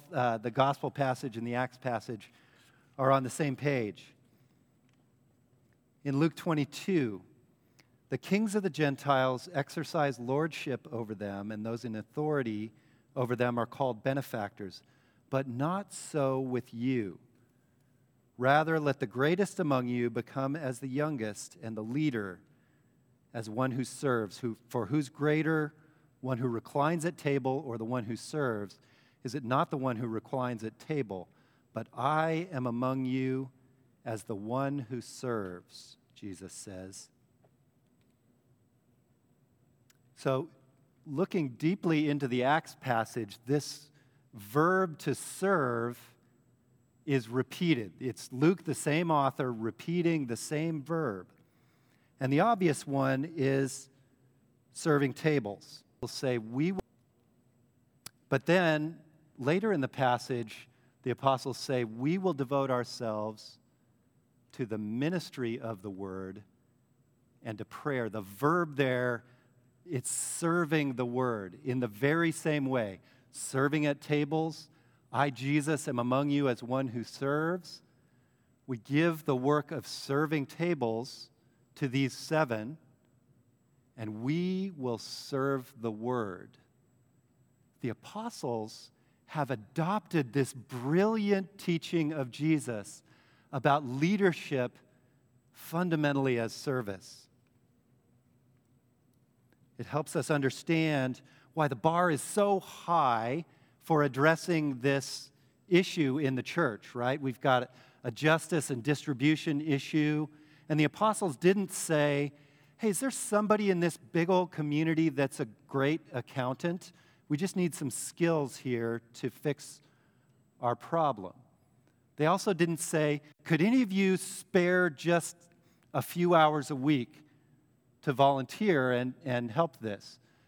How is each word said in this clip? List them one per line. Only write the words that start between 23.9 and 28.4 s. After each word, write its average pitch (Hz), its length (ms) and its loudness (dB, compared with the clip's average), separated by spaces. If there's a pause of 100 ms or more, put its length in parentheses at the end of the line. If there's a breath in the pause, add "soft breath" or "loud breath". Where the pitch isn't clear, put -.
Who, 113 180 -6 (120)
for 117 180 -2
who's 139 220 -2
greater, 151 680 0 (460 soft breath)
one 127 180 -4
who 123 80 0
reclines 143 580 0
at 170 140 -4
table 139 480 0
or 117 100 -6
the 110 80 -6
one 120 200 -2
who 113 100 -6
serves? 110 640 -4 (460 soft breath)